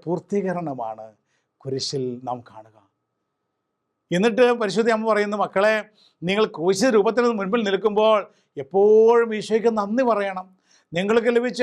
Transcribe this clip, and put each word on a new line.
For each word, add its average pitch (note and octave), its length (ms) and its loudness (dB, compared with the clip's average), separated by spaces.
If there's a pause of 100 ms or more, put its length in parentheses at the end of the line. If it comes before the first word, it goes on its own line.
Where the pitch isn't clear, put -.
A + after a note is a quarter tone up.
പൂർത്തീകരണമാണ് D#3+ 1000 -6 (580)
കുരിശിൽ C3+ 400 -6 (240)
നാം B2 100 -8 (120)
കാണുക. A2 280 -20 (1400)
എന്നിട്ട് A3+ 300 2 (160)
പരിശുദ്ധ G#3 340 0
അമ്മ A3 160 -4
പറയുന്നു, G#3 320 0
"മക്കളെ, G3+ 320 0 (520)
നിങ്ങൾ G#3 180 0 (100)
ക്രൂശിത F#3+ 400 0
രൂപത്തിന് A3+ 320 2 (120)
മുൻപിൽ G3 280 -2
നിൽക്കുമ്പോൾ G#3 520 2 (440)
എപ്പോഴും A3 720 4
ഈശോയ്ക്ക് G#3+ 420 0
നന്ദി G#3 300 -2
പറയണം. G3 380 -4 (480)
നിങ്ങൾക്ക് G#3 420 0
ലഭിച്ച A#3 260 0